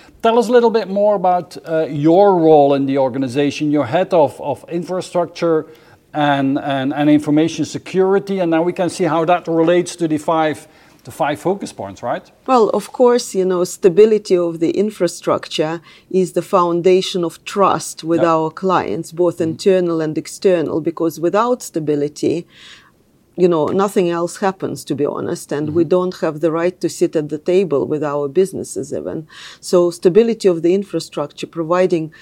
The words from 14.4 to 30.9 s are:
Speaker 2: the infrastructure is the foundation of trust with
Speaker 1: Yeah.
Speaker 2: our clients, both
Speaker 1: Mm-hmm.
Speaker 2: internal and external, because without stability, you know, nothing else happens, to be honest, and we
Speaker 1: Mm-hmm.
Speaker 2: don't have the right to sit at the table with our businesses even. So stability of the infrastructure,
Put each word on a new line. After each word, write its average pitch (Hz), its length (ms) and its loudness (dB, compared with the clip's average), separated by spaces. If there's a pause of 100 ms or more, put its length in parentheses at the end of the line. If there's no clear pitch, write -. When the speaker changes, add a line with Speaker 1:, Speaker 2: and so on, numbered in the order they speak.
Speaker 2:
the 160 120 0
infrastructure 170 1120 -4 (300)
is 180 220 0
the 175 100 -2
foundation 175 800 2
of 165 220 -8
trust - 580 -2
with 165 180 0
Speaker 1:
Yeah. 165 140 2
Speaker 2:
our 160 160 -2
clients, 165 640 -4
both 170 220 0
Speaker 1:
Mm-hmm. 165 160 -2
Speaker 2:
internal 175 500 0
and 156 160 -4
external, 165 640 -2
because 165 380 -4
without 208 440 0
stability, 151 840 -4 (880)
you 180 120 2
know, 165 180 2
nothing 190 460 0
else 170 300 -4
happens, 170 420 -4
to - 100 -6
be 143 140 -2
honest, - 440 -6
and 151 220 -4
we 170 80 2
Speaker 1:
Mm-hmm. 156 80 0
Speaker 2:
don't 180 300 0
have 156 200 -4
the 160 120 0
right 170 280 -2
to 175 80 -4
sit 165 280 -2
at 151 140 -2
the 151 100 -8
table 175 480 0
with 151 160 -4
our 143 240 -4
businesses 143 640 -4
even. 90 320 -8 (340)
So 175 300 2
stability 208 580 2
of 170 140 2
the 170 140 2
infrastructure, 165 720 -6